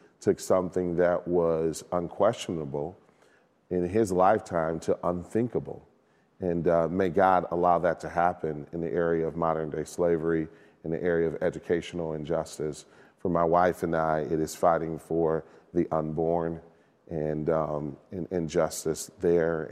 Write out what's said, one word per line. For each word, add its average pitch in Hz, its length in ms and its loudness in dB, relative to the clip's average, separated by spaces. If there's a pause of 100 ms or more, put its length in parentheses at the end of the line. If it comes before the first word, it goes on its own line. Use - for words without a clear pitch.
(200)
took 98 180 2
something 92 560 0
that 87 320 2
was 82 640 0
unquestionable 85 1080 -2 (760)
in 90 180 0
his 104 240 2
lifetime 87 640 2
to - 240 -2
unthinkable. 90 840 -4 (540)
And, 87 300 0
uh, 82 180 4
may 92 220 0
God 92 420 4
allow 85 300 4
that 82 180 0
to 80 100 -10
happen 80 640 -2
in 85 80 -6
the 82 120 -4
area 85 340 0
of 80 80 -6
modern 80 360 -2
day 76 120 -6
slavery, 82 640 0 (380)
in 80 80 -4
the 80 100 -4
area 85 240 2
of 76 160 -4
educational 85 720 -4
injustice. 78 720 -4 (300)
For - 140 -4
my 85 120 2
wife 87 400 4
and 82 140 -2
I, 80 240 0
it 78 180 -2
is 78 160 -2
fighting 82 420 2
for 80 460 0 (320)
the 85 160 2
unborn 82 720 -2 (500)
and, 76 400 -2
um, 76 460 -2 (160)
and, 92 180 -8
and 85 180 -2
justice - 600 -2 (100)
there 82 520 2